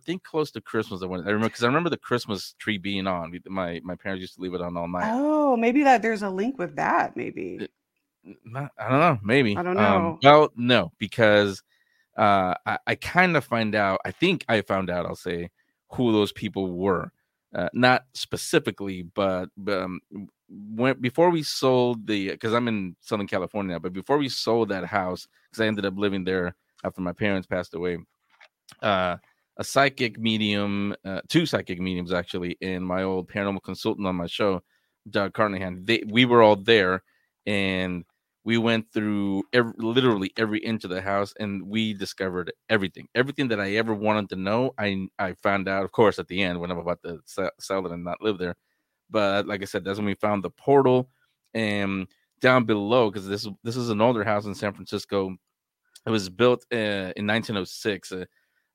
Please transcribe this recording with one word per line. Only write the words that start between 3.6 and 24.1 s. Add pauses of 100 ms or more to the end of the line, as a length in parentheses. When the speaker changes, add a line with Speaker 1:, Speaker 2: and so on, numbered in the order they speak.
Speaker 1:
my
parents
used
to
leave
it
on
all
night.
Speaker 2:
Oh,
maybe
that
there's
a
link
with
that,
maybe.
Speaker 1:
It, (540)
n-,
not,
I
don't
know,
maybe.
Speaker 2:
I
don't
Speaker 1:
Um,
Speaker 2:
know.
Speaker 1:
well,
no,
because, (540)
uh, (100)
I,
I
kinda
find
out,
I
think
I
found
out,
I'll
say, (400)
who
those
people
were. (420)
Uh,
not
specifically,
but, (100)
but,
um, (480)
when,
before
we
sold
the,
'cause
I'm
in
Southern
California
now,
but
before